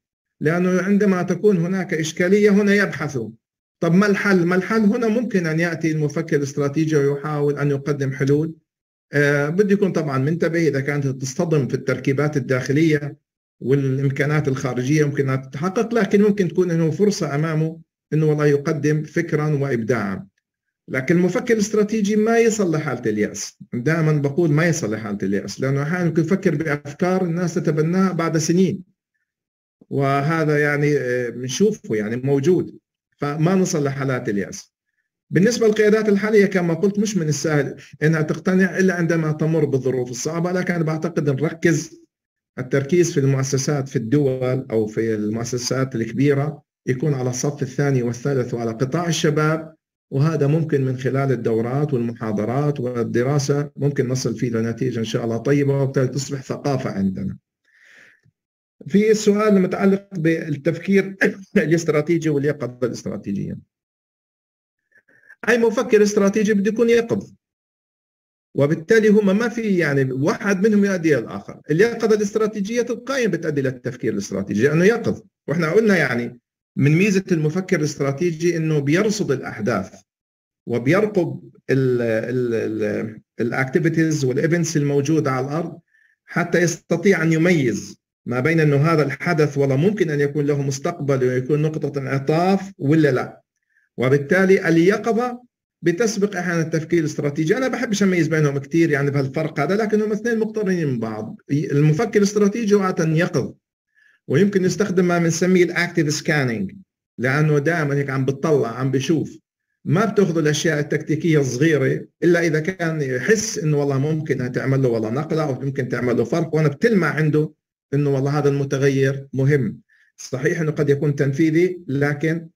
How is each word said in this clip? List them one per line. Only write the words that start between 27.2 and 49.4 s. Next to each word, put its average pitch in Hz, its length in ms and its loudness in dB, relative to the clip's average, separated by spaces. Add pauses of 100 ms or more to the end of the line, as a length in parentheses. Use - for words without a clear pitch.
الناس 170 280 -2
تتبناها 175 580 0
بعد 165 260 -2
سنين، 170 460 2 (1080)
وهذا 147 720 0
يعني، 147 380 0
آه، 123 320 -2
بنشوفه 127 640 -2
يعني 107 200 -4
موجود، 139 640 0 (400)
فما 156 360 -2
نصل 180 280 0
لحالات 135 460 -4
اليأس. - 440 -6 (560)
بالنسبة 226 380 2
للقيادات 214 420 4
الحالية 202 360 4
كما 175 280 0
قلت 202 260 0
مش 214 180 -2
من 156 120 0
السهل 147 460 0 (280)
إنها 160 180 2
تقتنع 180 560 0
إلا 185 160 2
عندما 165 380 0
تمر 156 340 0
بالظروف 127 460 -2
الصعبة، 165 400 -4
لكن 180 220 -2
أنا 170 100 -2
بعتقد 160 460 -2
نركز 156 720 -2 (580)
التركيز 143 540 0
في 151 60 0
المؤسسات 135 720 0
في - 60 -12
الدول 131 760 0
أو 110 160 0
في 113 280 -2
المؤسسات 120 800 -4
الكبيرة 135 680 0 (220)
يكون 147 280 -2
على 127 160 -2
الصف 143 320 -4
الثاني 139 420 0
والثالث 123 500 -4
وعلى 117 180 -4
قطاع 135 360 -2
الشباب، 156 680 0 (360)